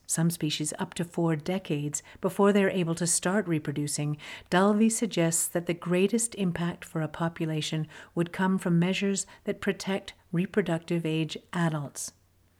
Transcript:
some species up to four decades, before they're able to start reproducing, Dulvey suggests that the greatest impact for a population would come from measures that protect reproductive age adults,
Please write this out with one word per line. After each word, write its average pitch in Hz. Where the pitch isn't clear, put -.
some 165
species 151
up -
to 175
four 170
decades, 151
before 202
they're 196
able 165
to 170
start 180
reproducing, 147
Dulvey 208
suggests 170
that 175
the 175
greatest 190
impact 175
for -
a 151
population 156
would 170
come 190
from 170
measures 190
that 202
protect 196
reproductive 170
age 160
adults, 160